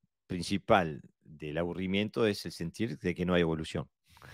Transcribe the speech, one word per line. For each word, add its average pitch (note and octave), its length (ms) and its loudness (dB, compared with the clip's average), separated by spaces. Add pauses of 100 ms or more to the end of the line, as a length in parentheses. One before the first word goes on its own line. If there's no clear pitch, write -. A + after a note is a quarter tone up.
(280)
principal F2 720 2 (200)
del D2+ 360 -8
aburrimiento F#2 680 0
es G#2 200 0
el F2 60 -8
sentir E2+ 460 -6
de F2 160 -2
que F2 120 -2
no F2+ 100 2
hay F2 60 8
evolución, D#2+ 480 -2 (440)